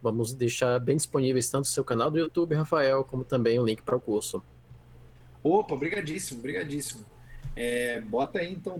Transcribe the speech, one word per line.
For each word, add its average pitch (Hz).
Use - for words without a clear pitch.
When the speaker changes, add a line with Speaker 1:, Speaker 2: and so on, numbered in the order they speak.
Speaker 1:
vamos 113
deixar 123
bem 127
disponíveis 131
tanto 139
o -
seu -
canal 123
do 156
YouTube, 165
Rafael, 143
como 131
também 120
o 123
link 110
para -
o -
curso. 107
Speaker 2:
Opa, 185
brigadíssimo, 156
brigadíssimo. 143
É, 120
bota 117
aí 175
então 185